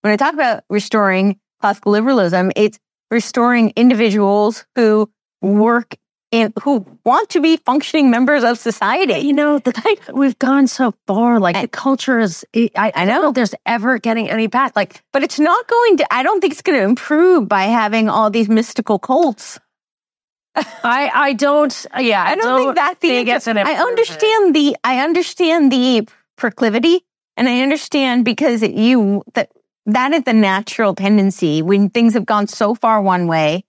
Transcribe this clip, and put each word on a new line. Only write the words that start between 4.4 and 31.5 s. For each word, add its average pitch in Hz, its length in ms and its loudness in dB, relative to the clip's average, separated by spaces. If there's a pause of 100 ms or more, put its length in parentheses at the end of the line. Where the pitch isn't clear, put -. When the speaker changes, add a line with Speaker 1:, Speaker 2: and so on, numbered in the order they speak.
Speaker 1:
who 214 340 2 (320)
work 220 540 0 (360)
in, 226 300 0
who 254 240 -2 (180)
want 285 260 0
to 320 120 0
be 320 160 2
functioning 277 540 0
members 254 320 2
of 233 160 0
society. 233 560 -2 (100)
Speaker 2:
You 285 80 0
know, 294 260 0
the, 392 380 -2 (160)
we've 269 240 0
gone 269 300 2
so 233 260 -2 (140)
far. 226 320 2
Like, 180 160 0
Speaker 1:
I 196 80 -2
Speaker 2:
the 233 40 -6
culture 269 520 -2
is, 196 260 -4 (100)
I, 233 200 2
I 208 200 0
Speaker 1:
I 175 100 -2
Speaker 2:
don't 220 100 0
Speaker 1:
know. 320 140 0
Speaker 2:
think 240 60 -4
there's 226 200 -2 (100)
ever 233 320 -2
getting 226 320 -4
any 220 180 -2
back. 254 280 -2
Like, - 260 -4 (100)
Speaker 1:
But 277 120 0
it's - 160 -6
not 349 280 2
going 466 300 4
to, - 160 -2
I 254 80 -2
don't 359 180 0
think 320 140 0
it's - 80 -14
gonna 294 220 0
improve 302 680 2
by 196 140 0
having 220 460 0
all 214 200 0
these 214 180 0
mystical 220 520 -2
cults. - 600 -2 (420)
<laughs> - 540 -20
Speaker 2:
I, 262 580 -4
I 277 200 2
don't, 285 520 0 (140)
yeah, 214 240 0
I 185 80 0
Speaker 1:
I 320 40 0
don't 427 100 -4
Speaker 2:
don't 262 200 0
Speaker 1:
think 311 100 -2
that's 370 240 -2
the - 100 0
Speaker 2:
think 247 200 -2
it's 240 180 -2
Speaker 1:
answer. 226 40 -2
Speaker 2:
an 214 60 0
Speaker 1:
I 208 140 0
Speaker 2:
improvement. 480 180 -2
Speaker 1:
understand 427 680 0
the, 285 280 2
I 254 160 0
understand 320 720 0
the 247 380 0 (280)
proclivity, 247 640 0 (360)
and 247 100 0
I 247 140 0
understand 269 640 0
because 240 380 0
it, 180 80 -2
you, 214 520 2 (120)
that, - 160 -4 (340)
that 247 280 0
is 311 100 0
the 240 100 0
natural 202 640 0
tendency 190 680 0